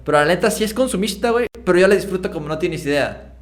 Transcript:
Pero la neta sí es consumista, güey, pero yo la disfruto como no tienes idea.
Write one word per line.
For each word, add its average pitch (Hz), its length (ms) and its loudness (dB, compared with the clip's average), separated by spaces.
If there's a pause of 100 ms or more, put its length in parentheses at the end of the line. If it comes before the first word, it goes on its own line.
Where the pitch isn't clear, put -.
Pero 147 160 2
la 147 60 4
neta 180 260 2
sí - 120 -2
es 214 100 -2
consumista, 233 580 -2
güey, 233 160 0 (160)
pero 180 160 4
yo 190 80 6
la 202 80 6
disfruto 185 360 -2
como 156 160 -8
no 156 100 -4
tienes 165 280 -4
idea. 135 560 -4